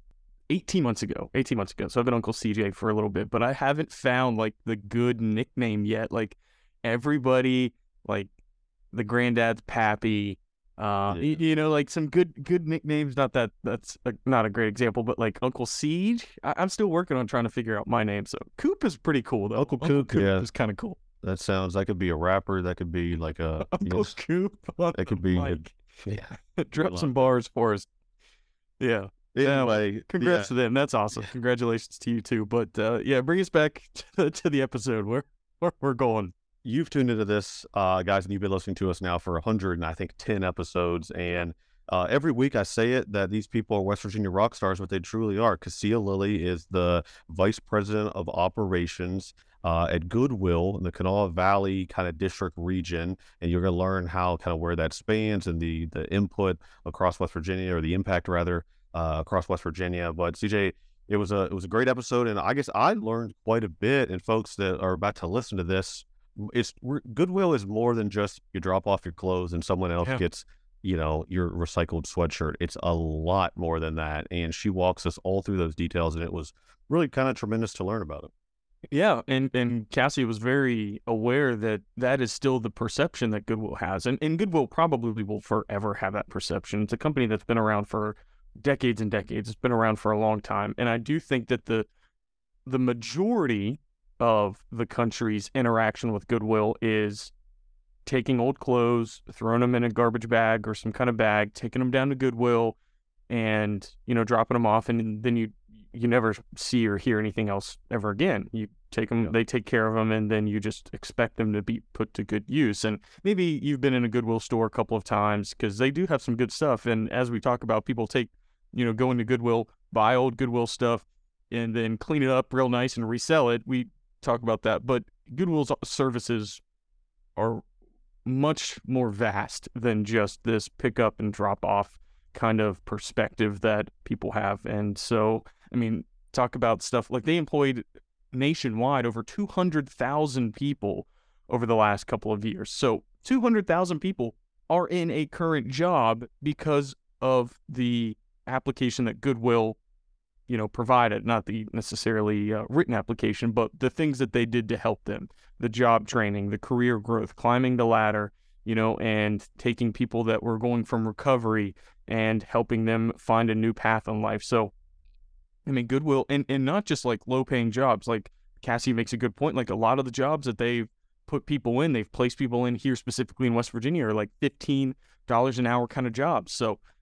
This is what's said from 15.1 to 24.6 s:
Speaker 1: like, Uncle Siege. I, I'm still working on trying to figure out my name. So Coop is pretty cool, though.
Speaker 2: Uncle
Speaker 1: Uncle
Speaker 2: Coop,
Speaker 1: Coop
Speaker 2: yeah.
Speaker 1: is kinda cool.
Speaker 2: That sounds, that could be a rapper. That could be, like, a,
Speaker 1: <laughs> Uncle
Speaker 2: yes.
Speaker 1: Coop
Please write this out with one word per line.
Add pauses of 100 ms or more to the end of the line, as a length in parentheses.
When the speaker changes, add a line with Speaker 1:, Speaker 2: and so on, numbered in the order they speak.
Speaker 1:
like,
Uncle
Siege. (180)
I,
I'm
still
working
on
trying
to
figure
out
my
name.
So (180)
Coop
is
pretty
cool,
though.
Speaker 2:
Uncle
Speaker 1:
Uncle
Speaker 2:
Coop,
Speaker 1:
Coop
Speaker 2:
yeah.
Speaker 1:
is
kinda
cool. (260)
Speaker 2:
That
sounds,
that
could
be
a
rapper.
That
could
be,
like,
a,
Speaker 1:
<laughs>
Uncle
Speaker 2:
yes.
Speaker 1:
Coop (220)